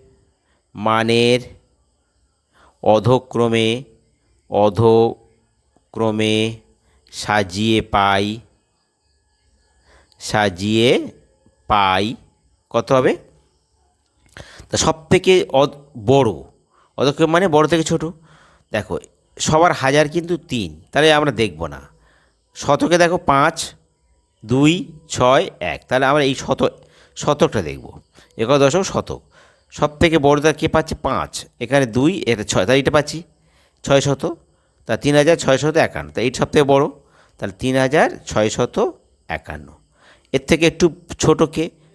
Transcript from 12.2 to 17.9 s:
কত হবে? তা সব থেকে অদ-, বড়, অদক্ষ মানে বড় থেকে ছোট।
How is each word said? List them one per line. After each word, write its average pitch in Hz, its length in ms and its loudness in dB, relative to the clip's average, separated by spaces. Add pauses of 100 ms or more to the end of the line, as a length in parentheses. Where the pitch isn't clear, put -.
কত - 220 -2
হবে? 131 200 2 (1600)
তা - 80 -4
সব 156 200 0 (120)
থেকে - 240 2 (200)
অদ-, 143 280 0 (180)
বড়, 120 320 2 (680)
অদক্ষ 135 240 -2
মানে 165 260 2
বড় 151 200 2
থেকে 160 160 0
ছোট। 165 180 -4 (720)